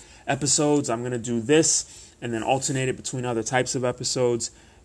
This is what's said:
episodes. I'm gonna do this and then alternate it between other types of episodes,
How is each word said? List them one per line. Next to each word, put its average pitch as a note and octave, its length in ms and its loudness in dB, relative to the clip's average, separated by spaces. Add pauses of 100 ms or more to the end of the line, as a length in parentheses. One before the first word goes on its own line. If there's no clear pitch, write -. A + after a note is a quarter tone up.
(260)
episodes. C#3+ 640 2
I'm A#2 140 -4
gonna B2 140 -2
do A#2 220 -2
this - 800 2
and A#2+ 140 -6
then A2 80 -2
alternate C3 460 0
it B2+ 80 -2
between B2 280 -8
other A#2 200 -2
types B2+ 320 0
of B2+ 80 -2
episodes, B2 640 0 (340)